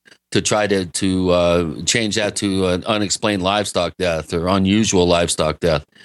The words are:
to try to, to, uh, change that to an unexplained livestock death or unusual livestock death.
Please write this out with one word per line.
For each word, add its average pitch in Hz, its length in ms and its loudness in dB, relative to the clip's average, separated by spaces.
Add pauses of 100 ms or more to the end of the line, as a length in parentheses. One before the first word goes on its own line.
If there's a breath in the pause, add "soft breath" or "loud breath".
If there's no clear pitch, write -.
(320 soft breath)
to 104 100 0
try 107 260 0
to, 95 200 0
to, 92 420 0
uh, 87 540 2
change 110 320 -2
that 104 220 -2
to 95 300 0
an 90 180 -2
unexplained 104 580 -2
livestock 95 540 -2
death 82 360 -4
or 85 160 -2
unusual 95 560 2
livestock 85 540 0
death. 78 260 0 (200 loud breath)